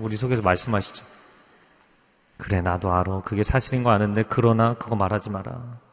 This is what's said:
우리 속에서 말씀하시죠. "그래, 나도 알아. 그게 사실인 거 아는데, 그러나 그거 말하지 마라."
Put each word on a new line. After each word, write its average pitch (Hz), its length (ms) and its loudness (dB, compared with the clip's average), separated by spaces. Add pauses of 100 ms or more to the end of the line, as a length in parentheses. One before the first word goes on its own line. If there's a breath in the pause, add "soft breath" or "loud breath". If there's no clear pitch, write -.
우리 110 160 -6
속에서 123 260 0
말씀하시죠. 98 640 0 (1300)
"그래, 92 240 -2
나도 90 320 0
알아. 92 300 0
그게 104 200 -2
사실인 127 400 0
거 120 80 2
아는데, 104 380 2
그러나 117 460 4
그거 117 200 -6
말하지 101 360 -2
마라." 117 480 -10 (140)